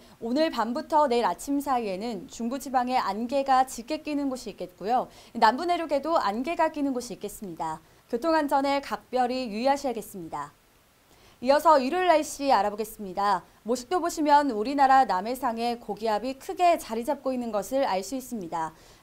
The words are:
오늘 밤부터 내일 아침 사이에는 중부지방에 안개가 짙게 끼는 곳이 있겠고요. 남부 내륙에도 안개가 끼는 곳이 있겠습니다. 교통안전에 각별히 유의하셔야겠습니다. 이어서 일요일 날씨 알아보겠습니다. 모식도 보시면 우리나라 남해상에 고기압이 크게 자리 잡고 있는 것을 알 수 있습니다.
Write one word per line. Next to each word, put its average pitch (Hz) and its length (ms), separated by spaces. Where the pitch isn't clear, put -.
오늘 269 300
밤부터 294 580
내일 240 160
아침 208 340
사이에는 233 720
중부지방에 247 680
안개가 254 680
짙게 302 360
끼는 285 260
곳이 247 220
있겠고요. 185 580
남부 226 320
내륙에도 320 540
안개가 311 520
끼는 285 220
곳이 240 220
있겠습니다. 165 680
교통안전에 277 760
각별히 247 680
유의하셔야겠습니다. 208 1040
이어서 294 360
일요일 320 280
날씨 311 440
알아보겠습니다. 202 920
모식도 247 380
보시면 294 520
우리나라 262 520
남해상에 233 720
고기압이 220 640
크게 349 400
자리 233 260
잡고 285 300
있는 240 180
것을 214 320
알 190 180
수 233 120
있습니다. 175 580